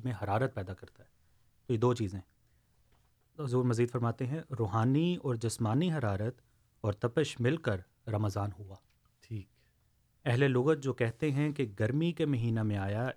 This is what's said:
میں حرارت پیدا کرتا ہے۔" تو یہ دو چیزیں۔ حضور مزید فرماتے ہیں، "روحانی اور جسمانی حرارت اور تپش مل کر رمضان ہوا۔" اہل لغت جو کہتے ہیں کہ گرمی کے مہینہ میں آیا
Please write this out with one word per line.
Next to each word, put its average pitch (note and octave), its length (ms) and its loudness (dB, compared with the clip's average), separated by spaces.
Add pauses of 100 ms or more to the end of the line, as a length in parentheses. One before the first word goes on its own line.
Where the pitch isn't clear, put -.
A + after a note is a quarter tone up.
میں B2+ 80 -2 (100)
حرارت G#2+ 320 0
پیدا F#2+ 200 -6
کرتا - 300 -18
ہے۔" - 40 -20 (580)
تو B2+ 60 -2
یہ A2+ 60 2
دو A#2+ 160 4
چیزیں۔ G2+ 260 -4 (1200)
حضور B2+ 260 0
مزید A#2+ 260 2
فرماتے A#2 360 -2
ہیں، D3 140 -4 (180)
"روحانی B2 640 2
اور C3 120 -2
جسمانی A#2 580 0
حرارت A2 480 -2 (400)
اور G#2+ 120 0
تپش C3 480 -2
مل B2+ 160 2
کر G#2+ 240 -2 (280)
رمضان G#2 500 -2
ہوا۔" F#2+ 180 -16 (1500)
اہل C3+ 260 4
لغت C3+ 320 4
جو C3 100 0
کہتے A#2+ 380 0
ہیں C#3+ 220 0
کہ C#3+ 140 -2 (140)
گرمی D3 320 2
کے D#3+ 140 -2
مہینہ A#2 360 2
میں G#2 140 0
آیا G#2 400 -2